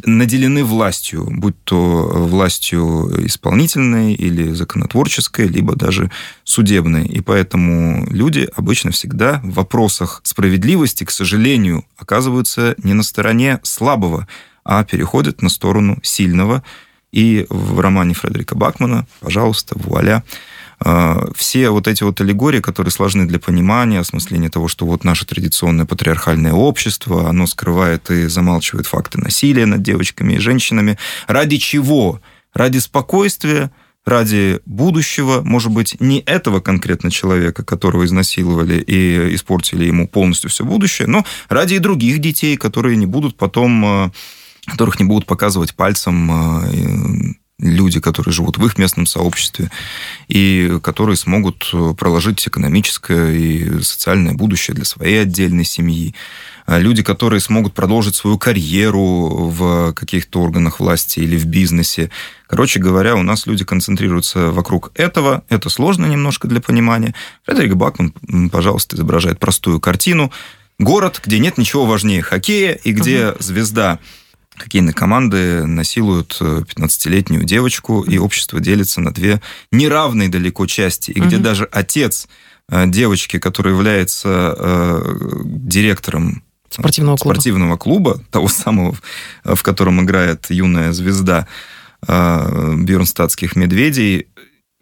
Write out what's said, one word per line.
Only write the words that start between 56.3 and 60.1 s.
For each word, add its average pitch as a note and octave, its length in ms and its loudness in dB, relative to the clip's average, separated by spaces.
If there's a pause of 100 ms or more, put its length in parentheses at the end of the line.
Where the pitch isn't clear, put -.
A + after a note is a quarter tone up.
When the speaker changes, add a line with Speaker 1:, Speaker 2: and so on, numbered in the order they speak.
Speaker 1:
А E2+ 120 2
люди, G#2+ 240 4
которые G#2+ 360 0
смогут G#2+ 340 0
продолжить G2+ 420 0
свою G#2 220 0
карьеру F#2 1080 0
в E2+ 460 0
каких-то - 480 -4